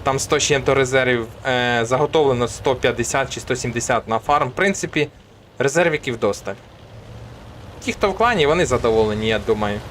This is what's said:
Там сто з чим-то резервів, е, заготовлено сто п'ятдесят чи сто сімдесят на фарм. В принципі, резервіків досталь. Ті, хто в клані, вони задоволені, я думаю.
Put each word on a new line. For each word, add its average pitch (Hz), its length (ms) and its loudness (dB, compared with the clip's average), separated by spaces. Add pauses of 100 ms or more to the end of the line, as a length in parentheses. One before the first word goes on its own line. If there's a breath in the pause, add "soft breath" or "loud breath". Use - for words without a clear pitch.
Там 135 160 0
сто 151 200 0
з 135 40 0
чим-то 139 320 2
резервів, 127 520 2 (180)
е, 123 400 2
заготовлено 139 600 2
сто - 280 -2
п'ятдесят 127 580 -2
чи - 60 -8
сто 127 160 -4
сімдесят 120 520 -2
на 113 120 0
фарм. 147 300 0
В - 20 -12
принципі, 165 580 -2 (500)
резервіків 143 580 0
досталь. 101 380 -2 (1200)
Ті, - 140 -6
хто 202 180 0
в 185 60 -4
клані, 220 280 4
вони 160 200 4
задоволені, 110 600 2
я 110 120 2
думаю. 104 400 0 (120)